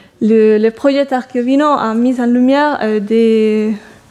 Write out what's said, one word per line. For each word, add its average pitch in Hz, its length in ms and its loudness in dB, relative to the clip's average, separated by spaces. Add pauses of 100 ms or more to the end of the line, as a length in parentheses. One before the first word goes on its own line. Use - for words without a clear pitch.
(220)
le, 214 360 4
le 220 140 0
projet 277 420 -2
Archivino 254 520 -2
a 262 280 -2
mis 240 260 -2
en 240 60 -2
lumière, 262 560 0
euh, 214 180 -2
des, 220 720 0 (380)